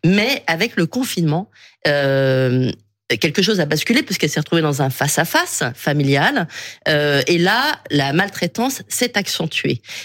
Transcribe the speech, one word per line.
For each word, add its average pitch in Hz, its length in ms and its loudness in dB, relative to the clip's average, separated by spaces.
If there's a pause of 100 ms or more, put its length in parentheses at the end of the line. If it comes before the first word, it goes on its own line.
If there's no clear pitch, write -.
Mais 208 420 2
avec 175 280 -2
le 175 100 2
confinement, 175 640 -2 (380)
euh, 135 840 2 (520)
quelque 160 200 0
chose 190 200 2
a 151 40 0
basculé 156 380 0
puisqu'elle 165 260 -2
s'est 151 120 -2
retrouvée 165 200 0
dans 147 200 0
un 135 80 2
face-à-face 165 760 -2 (120)
familial. 147 720 0 (400)
Euh, 147 360 2
et 170 120 2
là, 226 420 2 (100)
la 139 220 0
maltraitance 202 760 -2
s'est 240 280 -2
accentuée. 160 640 -4 (240)